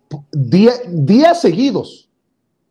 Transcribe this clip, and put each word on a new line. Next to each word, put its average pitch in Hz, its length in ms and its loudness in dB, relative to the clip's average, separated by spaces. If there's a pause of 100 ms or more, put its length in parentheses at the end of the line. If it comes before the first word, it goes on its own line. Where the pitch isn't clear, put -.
(320)
Día-, 180 560 2
días 214 520 2
seguidos, 190 680 -4 (640)